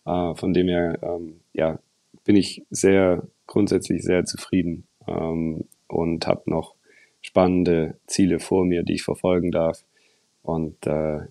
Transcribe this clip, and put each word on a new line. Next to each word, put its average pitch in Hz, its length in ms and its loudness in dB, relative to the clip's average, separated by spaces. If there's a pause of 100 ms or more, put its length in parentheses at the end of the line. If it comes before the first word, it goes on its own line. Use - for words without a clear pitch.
Äh, 85 300 -2
von 92 180 -2
dem 90 140 4
her, 87 340 0
ähm, 82 400 -8 (120)
ja, 80 260 -2 (440)
bin 104 120 4
ich - 340 0
sehr, 95 540 4 (240)
grundsätzlich 95 560 0
sehr 90 220 0
zufrieden, 87 600 -4 (220)
ähm, 82 580 -4 (220)
und 82 400 -4
hab - 200 0
noch 80 280 -2 (460)
spannende 87 760 2 (120)
Ziele 85 320 2
vor 95 260 0
mir, 87 180 0
die 85 100 -2
ich 82 100 -4
verfolgen 90 480 0
darf. 82 320 -2 (600)
Und, 80 440 -6
äh, 76 320 -2 (120)